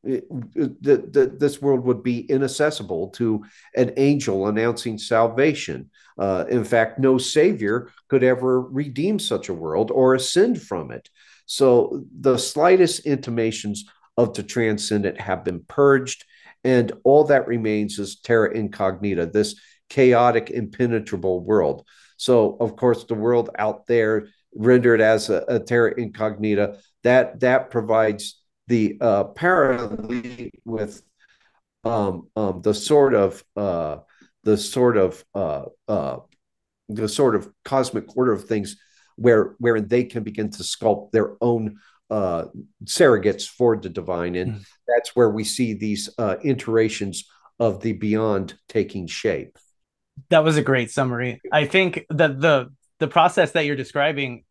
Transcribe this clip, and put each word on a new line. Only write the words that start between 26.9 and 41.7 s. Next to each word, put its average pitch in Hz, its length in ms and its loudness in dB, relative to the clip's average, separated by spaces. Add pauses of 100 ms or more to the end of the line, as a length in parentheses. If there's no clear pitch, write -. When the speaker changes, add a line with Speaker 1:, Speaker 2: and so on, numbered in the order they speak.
Speaker 1:
that, 123 360 2
that 127 320 2
provides 110 680 -2 (260)
the, 113 320 0
uh, 101 240 2
parallel 120 1300 -2 (160)
with, 107 360 -8 (840)
um, 101 500 -4
um, 95 260 -4
the 107 120 0
sort 139 400 4
of, 98 280 0 (140)
uh, 85 440 -4 (440)
the 104 140 2
sort 123 400 2
of, 92 260 0 (100)
uh, 78 300 -4 (240)
uh, 73 300 -4 (720)
the 107 180 -4
sort 120 280 2
of 92 140 -4 (140)
cosmic - 540 -4
order 127 140 2
of 101 140 -4
things 104 320 -6 (380)
where, 110 440 4
wherein 113 280 0
they 120 160 2
can 113 200 -8
begin 107 260 -6
to 98 140 -14
sculpt - 480 -2
their 110 300 0
own, 113 360 -2 (320)